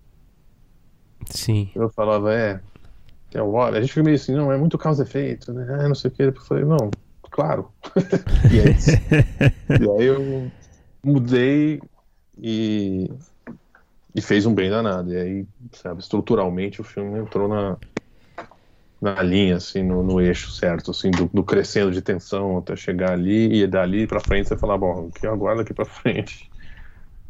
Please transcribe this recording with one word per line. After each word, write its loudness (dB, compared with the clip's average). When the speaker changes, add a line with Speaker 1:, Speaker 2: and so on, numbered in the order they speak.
Speaker 1:
Sim. -2
Speaker 2:
Eu -2
falava, 0
"É, -2
é -4
o -2
óbvio." 2
A 0
gente 0
fica 2
meio 6
assim, -2
"Não, 0
é 0
muito 0
causa 0
e 0
efeito, -6
né? -10
Ah, 0
não 2
sei -2
o -16
quê." 0
Depois -2
eu -20
falei, 0
"Não, 2
claro." -2
<laughs> 4
E 8
é 8
isso. 4
Speaker 1:
<laughs> 2
Speaker 2:
E 6
aí 4
eu 0
mudei 2
e, -2
e -4
fez 2
um 2
bem 2
danado. -2
E -4
aí, -6
sabe, -12
estruturalmente -2
o -10
filme -8
entrou -4
na, -2
na -2
linha, 2
assim, -6
no, 0
no 2
eixo 0
certo, -4
assim, -2
do, 0
do 2
crescendo 0
de -4
tensão -4
até -6
chegar -4
ali, 2
e 4
dali 0
pra -2
frente 0
você -2
fala, 0
"Bom, -2
o -14
que -8
agora -2
daqui -4
pra -4
frente?" -6